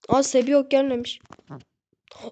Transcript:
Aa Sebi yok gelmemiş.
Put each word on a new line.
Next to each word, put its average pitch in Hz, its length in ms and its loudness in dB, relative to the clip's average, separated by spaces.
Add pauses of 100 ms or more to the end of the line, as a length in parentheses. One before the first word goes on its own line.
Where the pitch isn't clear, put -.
Aa 262 160 2
Sebi 262 280 0
yok 277 200 2
gelmemiş. 269 480 -2 (1120)